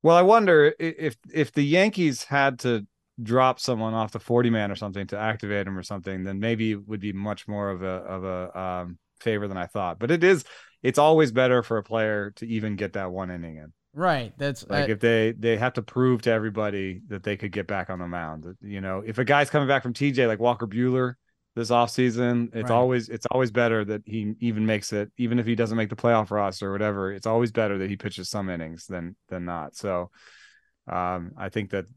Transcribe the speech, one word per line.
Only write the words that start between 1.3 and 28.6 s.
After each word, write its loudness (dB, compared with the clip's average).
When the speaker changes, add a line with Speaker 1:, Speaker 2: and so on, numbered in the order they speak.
Speaker 1:
if 0
the 2
Yankees 2
had 0
to 0
drop 2
someone -2
off -2
the -8
forty 2
man 0
or -6
something -8
to -8
activate -2
him -6
or -8
something, -8
then -6
maybe 0
it -8
would -8
be -6
much -8
more -4
of -8
a, -6
of -6
a, -8
um, -8
favor -4
than -8
I -6
thought. -6
But 0
it 2
is, 4
it's 2
always 6
better 4
for -2
a -4
player -2
to -10
even -4
get -4
that -6
one -6
inning -10
in. -20
Speaker 2:
Right. -2
That's -6
Speaker 1:
Like, 0
Speaker 2:
I 2
Speaker 1:
if -4
they, 4
they 0
have 0
to -6
prove 2
to 2
everybody -2
that -10
they -4
could -6
get -6
back -4
on -8
the -8
mound. -8
You -10
know, -6
if -8
a 2
guy's 4
coming 2
back 2
from -4
T 0
J, 4
like 0
Walker 0
Buehler 0
this -4
offseason, 2
it's -4
Speaker 2:
Right. 4
Speaker 1:
always, 2
it's -10
always 2
better 2
that -6
he -6
even 0
makes -2
it, -2
even 0
if 0
he 0
doesn't 0
make 0
the -8
playoff 2
roster -2
or -4
whatever, -2
it's -8
always 2
better 0
that -4
he -4
pitches -10
some -6
innings -10